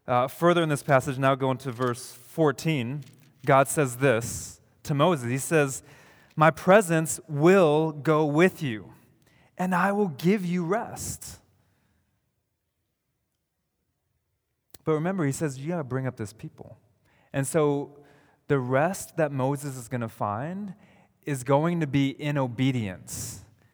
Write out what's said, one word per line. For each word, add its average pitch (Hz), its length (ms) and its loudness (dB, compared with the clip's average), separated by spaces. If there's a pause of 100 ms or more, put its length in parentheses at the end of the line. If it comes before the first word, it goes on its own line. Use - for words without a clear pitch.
uh, 123 220 0
further 170 360 2
in 160 60 0
this 143 140 -2
passage, 135 340 2
now 135 180 2
going 131 240 -2
to 139 120 -10
verse 120 400 -6
fourteen, 147 960 -2 (400)
God 139 240 6
says 131 280 -2
this 117 640 -2 (240)
to 156 100 -4
Moses. 143 360 2
He 127 80 -2
says, 143 460 0 (520)
"My 156 160 6
presence 165 760 4
will 160 640 4
go 151 340 0
with 165 380 2
you, 110 300 -8 (640)
and 185 180 -2
I 180 160 2
will 202 180 0
give 175 360 0
you 175 200 -2
rest." - 720 -6 (3500)
But 160 100 0
remember, 170 320 -2
he 139 60 0
says, 139 260 -4
"You 139 120 -10
gotta 170 160 -4
bring 131 200 -4
up 127 120 -6
this 107 160 -10
people." - 440 -18 (540)
And 135 160 -4
so 147 520 0 (480)
the 143 120 2
rest 131 560 -2
that 151 160 0
Moses 139 460 -4
is 117 100 -16
gonna 120 220 -6
find 160 640 -6 (520)
is 135 200 -6
going 160 340 2
to 156 80 -2
be 139 220 2
in 147 280 -4
obedience. 123 1080 -4 (280)